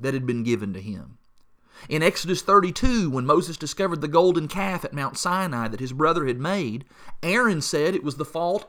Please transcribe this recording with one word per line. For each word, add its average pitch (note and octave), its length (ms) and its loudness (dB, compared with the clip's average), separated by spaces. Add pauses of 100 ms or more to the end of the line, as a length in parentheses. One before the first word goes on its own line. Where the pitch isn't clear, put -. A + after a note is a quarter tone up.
that C3+ 140 -2
had C3 120 -4
been A#2 160 -2
given G#2+ 300 0
to F#2 80 -10
him. F#2+ 380 -12 (720)
In D#3 120 -2
Exodus F3 380 0
thirty-two, G3 720 4
when B2+ 160 -2
Moses D#3 320 2
discovered E3+ 420 -4
the D#3 80 -4
golden E3 400 4
calf F#3+ 360 -4
at C#3 100 -8
Mount C3+ 240 -6
Sinai F3 500 -2
that A2 120 -6
his B2+ 120 -6
brother D#3 340 2
had B2 140 -2
made, C#3 440 -4 (380)
Aaron F#3+ 380 2
said D#3+ 340 0
it - 100 -2
was C#3 120 -4
the D3+ 80 -6
fault E3 440 -2